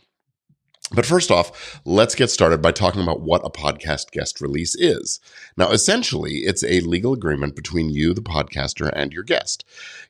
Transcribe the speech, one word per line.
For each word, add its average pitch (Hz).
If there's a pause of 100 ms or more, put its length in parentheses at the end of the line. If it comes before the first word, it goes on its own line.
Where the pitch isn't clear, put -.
(920)
But 120
first 170
off, -
let's 101
get 123
started 82
by 85
talking 95
about 82
what 80
a 78
podcast 73
guest -
release 71
is. - (380)
Now, 90
essentially, 80
it's 92
a 90
legal 87
agreement 73
between 82
you, 76
the 104
podcaster, 73
and 71
your 85
guest. - (440)